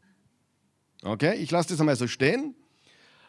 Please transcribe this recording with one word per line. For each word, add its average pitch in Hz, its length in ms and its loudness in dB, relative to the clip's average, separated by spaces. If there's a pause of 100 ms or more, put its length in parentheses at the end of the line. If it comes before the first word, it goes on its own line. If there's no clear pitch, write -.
(1040)
Okay, 110 340 0
ich 139 140 -6
lasse 170 200 0
das 160 100 -2
einmal 151 160 4
so 120 100 -2
stehen. 226 480 0 (760)